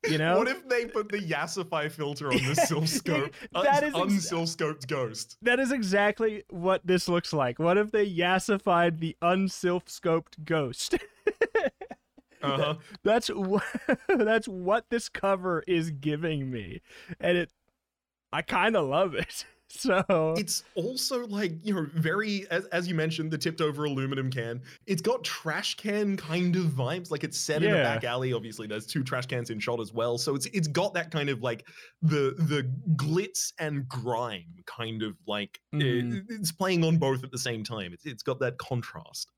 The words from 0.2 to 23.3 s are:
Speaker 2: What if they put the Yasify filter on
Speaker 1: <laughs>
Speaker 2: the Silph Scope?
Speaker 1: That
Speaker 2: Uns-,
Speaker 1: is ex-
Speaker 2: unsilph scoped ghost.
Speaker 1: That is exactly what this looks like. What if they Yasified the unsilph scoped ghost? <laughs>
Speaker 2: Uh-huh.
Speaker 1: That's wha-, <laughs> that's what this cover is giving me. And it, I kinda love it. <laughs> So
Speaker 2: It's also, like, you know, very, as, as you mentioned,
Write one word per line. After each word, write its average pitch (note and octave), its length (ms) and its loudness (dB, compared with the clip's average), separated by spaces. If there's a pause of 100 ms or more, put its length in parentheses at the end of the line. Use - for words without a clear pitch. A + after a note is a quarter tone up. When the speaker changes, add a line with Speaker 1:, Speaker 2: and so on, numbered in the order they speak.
Speaker 2:
What A3+ 120 4
if - 180 -6
they A#3+ 180 2
put G#3 240 -2
the G#3 80 -2
Yasify E3 720 -2
filter D3 360 -4
on B2+ 100 2
Speaker 1:
<laughs> C3 80 2
Speaker 2:
the C3 100 0
Silph D#3+ 340 2
Scope? D3+ 440 -2 (200)
Speaker 1:
That C4+ 300 4
Speaker 2:
Uns-, G3+ 300 2
Speaker 1:
is F3+ 120 0
ex- F3 80 -4
Speaker 2:
unsilph E3 220 -2
scoped D3+ 320 -4
ghost. B2 540 -4
Speaker 1:
That A#3+ 180 4
is C4 120 2
exactly G#3 800 2
what F#3 360 0
this F3+ 240 2
looks F3 240 0
like. B2+ 260 0
What F3 180 4
if G#3 140 2
they G#3 180 2
Yasified F3 920 2
the E3 220 -4
unsilph F3+ 640 2
scoped - 600 -2
ghost? D3+ 500 0 (300)
<laughs> A4 380 0 (800)
Speaker 2:
Uh-huh. D3 340 0 (280)
Speaker 1:
That's A3+ 260 4
wha-, G3 320 0 (260)
<laughs> - 220 0
that's A3+ 380 4
what F#3+ 420 0
this A#3 200 -2
cover F#3 560 0
is E3 260 0
giving D3 600 -2
me. G#2+ 300 -8 (380)
And F3 180 2
it, E3+ 140 -2 (840)
I D#3 80 -2
kinda G3+ 400 2
love D3+ 340 2
it. - 340 -6
<laughs> - 60 -20 (200)
So E3+ 640 2
Speaker 2:
It's - 260 -2 (120)
also, B3 500 -2
like, G3+ 280 -2 (100)
you G#3 100 0
know, E3 220 0
very, G3 560 0
as, F#3 160 0
as F3 200 0
you F3+ 60 0
mentioned, D#3+ 380 0